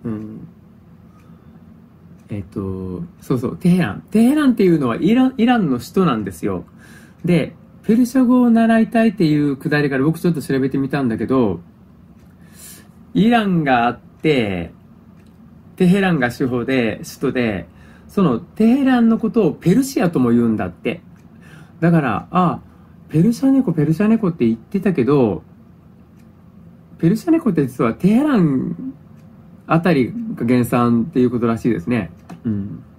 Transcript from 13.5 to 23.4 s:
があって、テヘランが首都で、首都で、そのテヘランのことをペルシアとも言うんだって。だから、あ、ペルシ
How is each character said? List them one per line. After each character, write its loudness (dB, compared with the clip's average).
が 2
あ 0
っ -10
て、 -4
テ 2
ヘ 4
ラ 2
ン 0
が 0
首 -4
都 -4
で、 -2
首 -16
都 -4
で、 -4
そ -2
の 0
テ 0
ヘ 0
ラ 2
ン 4
の 2
こ -4
と 0
を 0
ペ 0
ル 2
シ -4
ア 0
と -4
も 2
言 2
う 0
ん -2
だ -4
っ -8
て。 -8
だ 2
か 2
ら、 -4
あ、 -2
ペ 0
ル 2
シ -4